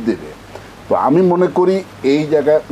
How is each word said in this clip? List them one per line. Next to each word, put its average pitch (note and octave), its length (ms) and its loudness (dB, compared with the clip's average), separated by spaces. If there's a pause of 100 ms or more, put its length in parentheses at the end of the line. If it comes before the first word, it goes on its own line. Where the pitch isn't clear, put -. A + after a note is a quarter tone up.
দেবে। - 260 -4 (580)
তো G#2+ 60 0
আমি C3 260 2
মনে F3+ 260 2
করি F#3 360 0 (200)
এই D3 240 0
জায়গায় D3+ 320 2 (120)